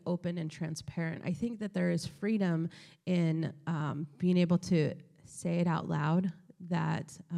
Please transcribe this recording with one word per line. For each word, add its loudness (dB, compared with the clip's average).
open -4
and -6
transparent. -6
I -4
think -4
that -2
there 2
is 0
freedom 0
in, 2
um, -2
being 4
able 6
to 2
say -4
it 2
out 0
loud, 2
that, -2